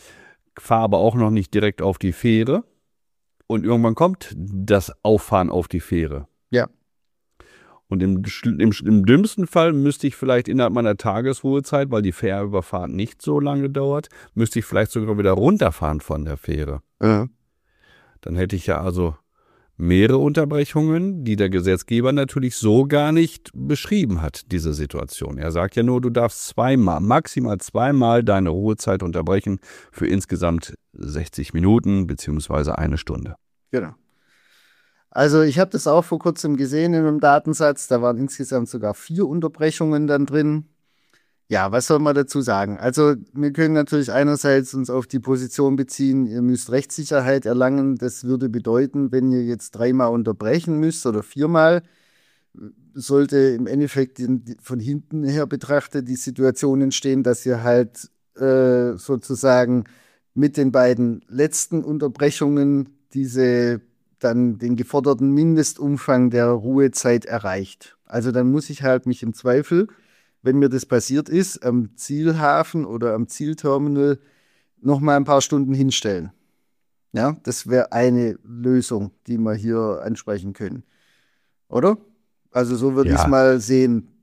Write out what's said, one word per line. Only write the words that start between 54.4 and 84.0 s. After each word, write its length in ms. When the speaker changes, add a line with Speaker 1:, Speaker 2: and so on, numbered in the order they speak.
Speaker 2:
von 180
hinten 440
her 240
betrachtet 640
die 60
Situation 640
entstehen, 420
dass 220
ihr 180
halt, 460
äh, 600
sozusagen 880
mit 240
den 140
beiden 580
letzten 540
Unterbrechungen 1080
diese 680
dann 380
den 180
geforderten 560
Mindestumfang 960
der 180
Ruhezeit 800
erreicht. 800
Also 260
dann 200
muss 180
ich 140
halt 220
mich 180
im 100
Zweifel, 540
wenn 160
mir 120
das 160
passiert 440
ist, 340
am 320
Zielhafen 920
oder 280
am 140
Zielterminal 920
noch 180
mal 180
ein 60
paar 180
Stunden 320
hinstellen. 580
Ja, 320
das 240
wäre 240
eine 520
Lösung, 680
die 100
wir 160
hier 500
ansprechen 500
können. 300
Oder? 280
Also 240
so 200
würde 140
Speaker 1:
Ja. 60
Speaker 2:
ich's 120
mal 320
sehen, 480